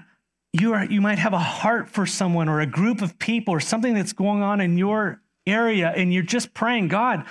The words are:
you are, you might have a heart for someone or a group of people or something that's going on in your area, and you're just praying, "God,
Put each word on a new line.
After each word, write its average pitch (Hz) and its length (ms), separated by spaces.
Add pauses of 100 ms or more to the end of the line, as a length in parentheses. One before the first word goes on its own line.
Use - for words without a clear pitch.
(540)
you 220 200
are, 202 120
you 208 160
might 208 160
have 190 160
a 180 60
heart 214 500
for 196 160
someone 170 440
or 151 100
a 151 80
group 202 340
of 175 160
people 226 340
or 160 80
something 226 360
that's 190 180
going 202 300
on 202 180
in 175 160
your 202 440 (260)
area, 208 480
and 180 180
you're 185 80
just 214 320
praying, 220 360
"God, 202 420